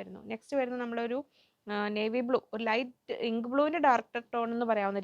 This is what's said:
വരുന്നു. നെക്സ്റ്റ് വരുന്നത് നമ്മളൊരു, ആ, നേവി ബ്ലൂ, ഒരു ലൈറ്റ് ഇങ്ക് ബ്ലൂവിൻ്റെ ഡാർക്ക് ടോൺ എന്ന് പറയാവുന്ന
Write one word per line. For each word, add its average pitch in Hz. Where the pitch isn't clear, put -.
വരുന്നു. 185
നെക്സ്റ്റ് 220
വരുന്നത് 247
നമ്മളൊരു, 233
ആ, 208
നേവി 220
ബ്ലൂ, 254
ഒരു 220
ലൈറ്റ് 247
ഇങ്ക് 233
ബ്ലൂവിൻ്റെ 302
ഡാർക്ക് 240
ടോൺ 233
എന്ന് 240
പറയാവുന്ന 202